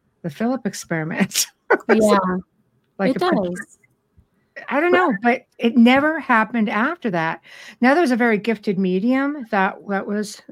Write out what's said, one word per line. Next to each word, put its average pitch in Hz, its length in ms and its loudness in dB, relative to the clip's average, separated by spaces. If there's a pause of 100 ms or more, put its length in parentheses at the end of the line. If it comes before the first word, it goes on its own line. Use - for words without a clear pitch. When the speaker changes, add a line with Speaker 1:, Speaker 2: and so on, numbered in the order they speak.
(220)
Speaker 1:
the 175 80 -8
Philip 247 380 -6
experiment. - 840 -4
<laughs> - 40 -20 (340)
Speaker 2:
Yeah, 214 300 4 (800)
Speaker 1:
Like 226 160 0
Speaker 2:
it - 0 -
Speaker 1:
a - 40 -6 (120)
pro- 220 140 0
Speaker 2:
does. 180 320 -10 (920)
Speaker 1:
I 262 120 0
don't 349 100 2
Speaker 2:
But 359 60 4
Speaker 1:
know, 359 160 2 (100)
but 240 220 0 (120)
it 233 200 0
never 277 420 4
happened 226 500 0
after 240 420 -4
that. 165 300 -4 (380)
Now, 254 140 4
there 349 80 4
was 262 100 2
a 247 60 2
very 226 200 2
gifted 214 400 -4
medium 240 720 -2
that, 196 280 0 (100)
that 196 180 -4
was, 208 360 -8 (100)